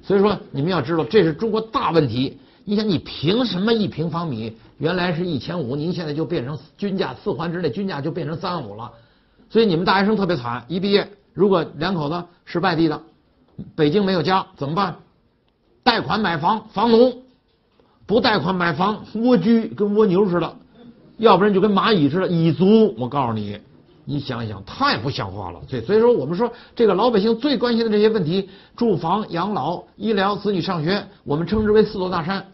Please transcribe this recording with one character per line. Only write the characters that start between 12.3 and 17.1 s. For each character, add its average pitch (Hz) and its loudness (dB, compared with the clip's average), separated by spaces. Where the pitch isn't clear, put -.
是 - -6
外 180 0
地 165 2
的， 151 -2
北 151 4
京 196 2
没 190 0
有 165 0
家 185 0
怎 139 -6
么 165 -4
办？ 185 -2
贷 226 2
款 185 -2
买 175 -2
房， 185 0
房 214 0
农， 240 6